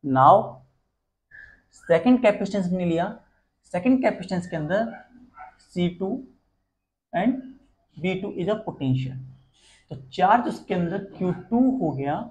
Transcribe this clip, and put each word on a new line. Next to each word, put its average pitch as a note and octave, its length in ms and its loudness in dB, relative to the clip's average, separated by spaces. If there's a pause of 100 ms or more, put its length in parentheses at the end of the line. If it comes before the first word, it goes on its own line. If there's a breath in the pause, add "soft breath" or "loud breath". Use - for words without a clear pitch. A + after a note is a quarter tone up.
Now C#3 600 6 (1080 loud breath)
second A3+ 480 4
capacitance G3+ 440 0
हमने F3+ 200 -2
लिया, E3+ 220 0 (640)
Second B3+ 280 2
capacitance F#3 480 -4
के F3 60 -8
अंदर F#3 360 -2 (720)
सी F3 260 -4 (120)
two F#3+ 120 -4 (1000)
and A3+ 280 -2 (560)
B F#3 240 -4
two G3+ 140 -8
is F#3 140 -4
a A3 160 -2
potential। - 580 -4 (680 soft breath)
तो C3 180 -14
charge G3+ 380 2
उसके - 260 -8
अंदर F3+ 300 -2 (100)
क्यू F3+ 180 -2
टू A3+ 280 -2 (180)
हो D#3 180 -2
गया C#3+ 240 -4 (120)